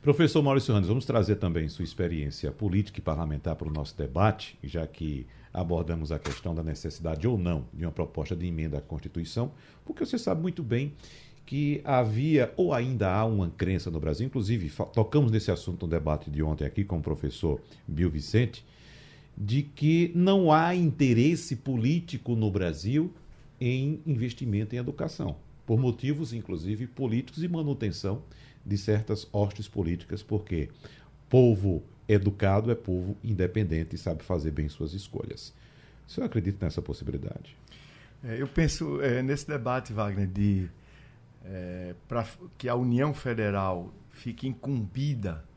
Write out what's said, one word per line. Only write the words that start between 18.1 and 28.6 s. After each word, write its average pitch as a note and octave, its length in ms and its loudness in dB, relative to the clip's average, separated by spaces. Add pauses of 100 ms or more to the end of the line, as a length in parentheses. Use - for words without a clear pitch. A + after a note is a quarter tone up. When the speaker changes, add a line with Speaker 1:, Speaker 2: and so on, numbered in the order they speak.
Speaker 1:
de A2 260 0
que E3 520 2
não F3+ 380 6
há E3 220 4
interesse D3 840 4
político C3+ 800 -2
no A2 140 2
Brasil F#2+ 640 0 (480)
em C3 460 -2
investimento A#2 680 -2
em A#2+ 40 -4
educação, - 580 -6 (280)
por A2+ 140 2
motivos, C3 540 0
inclusive, G#2 540 -6
políticos B2+ 580 -2
e F3+ 40 -2
manutenção C#3 720 -2 (420)